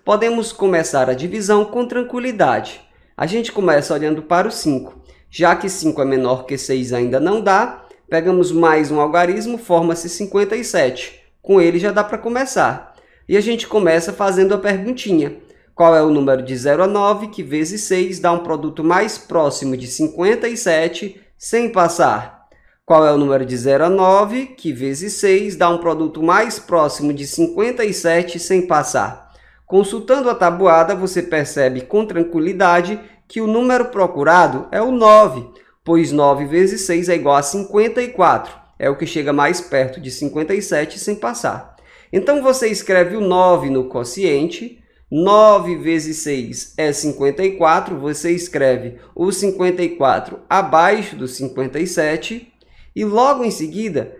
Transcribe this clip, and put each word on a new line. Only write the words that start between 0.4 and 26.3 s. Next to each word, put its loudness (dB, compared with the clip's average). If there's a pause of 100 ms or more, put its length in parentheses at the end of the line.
começar 0
a 0
divisão 0
com -4
tranquilidade. -2 (340)
A -4
gente -4
começa 2
olhando -2
para 0
o -6
cinco. -6 (300)
Já 2
que -6
cinco -4
é 0
menor -2
que -6
seis -4
ainda 0
não 0
dá, 0 (240)
pegamos 0
mais 2
um -2
algarismo, 0
forma-se -2
cinquenta -2
e -6
sete. -4 (220)
Com 4
ele 4
já -2
dá 0
para -6
começar. -4 (340)
E 2
a 4
gente -4
começa 2
fazendo 2
a -2
perguntinha. -4 (380)
Qual 6
é 4
o 2
número 2
de -8
zero 2
a 2
nove 0
que -12
vezes -6
seis -2
dá 0
um -2
produto -6
mais 0
próximo -2
de -12
cinquenta -2
e -8
sete -2 (180)
sem -2
passar? 0 (440)
Qual 6
é 4
o 4
número 0
de -6
zero 2
a 4
nove 2
que -10
vezes -6
seis 2
dá 2
um 0
produto -2
mais 2